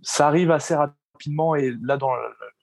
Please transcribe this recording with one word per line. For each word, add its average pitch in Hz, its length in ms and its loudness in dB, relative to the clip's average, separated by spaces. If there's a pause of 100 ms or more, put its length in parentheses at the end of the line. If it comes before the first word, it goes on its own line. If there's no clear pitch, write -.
ça - 260 2
arrive 165 240 4
assez 156 240 0
rapidement 151 800 -2
et 131 260 0
là, 135 160 -2
dans 131 160 -2
la, 117 160 -6 (340)